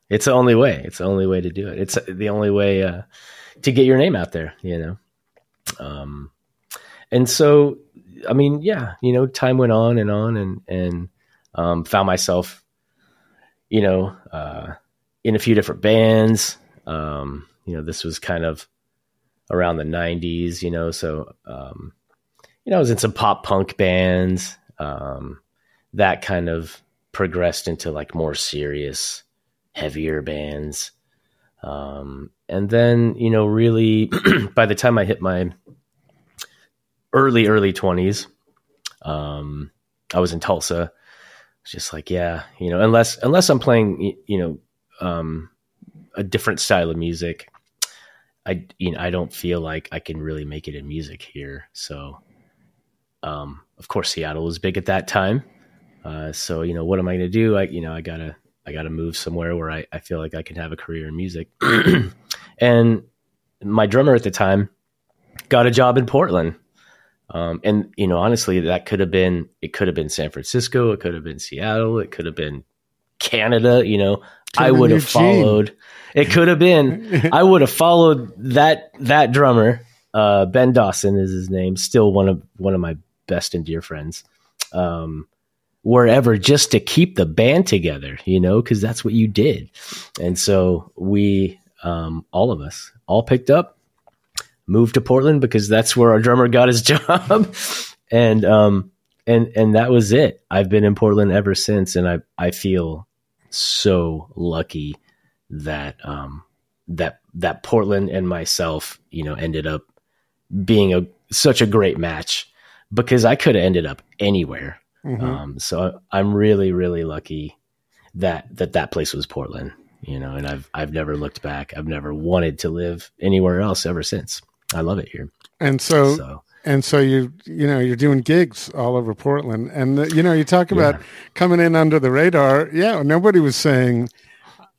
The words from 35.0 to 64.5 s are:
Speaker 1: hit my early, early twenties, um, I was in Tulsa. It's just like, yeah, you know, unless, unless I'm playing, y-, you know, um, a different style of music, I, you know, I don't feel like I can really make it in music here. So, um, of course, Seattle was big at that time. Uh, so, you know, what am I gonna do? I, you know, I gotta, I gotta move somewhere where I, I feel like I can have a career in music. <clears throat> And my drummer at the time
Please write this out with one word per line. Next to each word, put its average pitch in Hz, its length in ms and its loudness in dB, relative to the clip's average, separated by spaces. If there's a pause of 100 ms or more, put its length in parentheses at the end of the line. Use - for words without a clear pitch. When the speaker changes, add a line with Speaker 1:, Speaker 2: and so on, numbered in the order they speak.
Speaker 1:
hit 104 160 -4
my 90 300 -2 (1600)
early, 123 340 4
early 101 260 4
twenties, 92 540 -2 (760)
um, 73 680 -10 (440)
I 90 60 0
was 90 120 0
in 85 80 -8
Tulsa. 85 520 -4 (720)
It's - 100 -20
just - 200 -12
like, 78 180 -12
yeah, 87 340 -4 (140)
you 90 120 -6
know, 90 100 0
unless, 113 380 2
unless 175 320 2
I'm 135 80 4
playing, 110 420 0
y-, 98 160 -4 (100)
you 101 120 -4
know, 82 200 -4 (420)
um, 82 500 -8 (640)
a 101 100 -6
different 95 360 -2
style 87 300 0
of 80 60 -6
music, 82 520 -8 (1000)
I, 90 200 -6 (120)
you 90 140 -6
know, 82 60 -10
I 87 120 -6
don't 87 220 -6
feel 87 280 -6
like 80 320 -10
I 80 60 -10
can 78 220 -14
really 76 240 -10
make 76 240 -14
it 73 60 -14
in 71 140 -16
music 78 340 -12
here. 69 500 -20
So, 143 460 -16 (1040)
um, 73 380 -12 (180)
of - 100 -20
course, - 240 -6
Seattle 78 320 -8
was 82 140 -8
big 95 200 -4
at 90 80 -10
that 95 200 -4
time. 104 360 -2 (640)
Uh, 78 280 -12
so, 82 300 -8
you 85 120 -4
know, 82 100 -6
what 95 140 -2
am 90 100 -2
I 90 80 -4
gonna 90 120 -4
do? 110 280 2
I, 95 80 0
you 87 180 -8
know, 80 100 -10
I 82 80 -12
gotta, 80 340 -12 (320)
I 73 60 -16
gotta 80 180 -10
move 82 260 -8
somewhere 85 400 -6
where 80 140 -6
I, 78 220 -10
I 80 60 -10
feel 85 200 -10
like 80 160 -10
I 80 80 -10
can 80 140 -16
have 80 160 -10
a 80 40 -14
career 80 320 -12
in 78 80 -12
music. 87 320 -10 (120)
<clears throat> - 0 - (1040)
And 117 420 4 (600)
my 107 220 2
drummer 131 280 4
at 113 80 2
the 101 80 -4
time 98 380 0 (800)